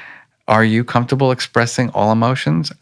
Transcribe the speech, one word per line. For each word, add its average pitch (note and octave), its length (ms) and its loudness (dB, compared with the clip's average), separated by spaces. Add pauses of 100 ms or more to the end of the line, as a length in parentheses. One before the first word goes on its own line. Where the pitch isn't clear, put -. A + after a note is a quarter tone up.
(480)
Are A2 180 4
you A2 180 2
comfortable B2+ 480 0
expressing A#2+ 600 -2
all G#2 200 0
emotions B2+ 720 0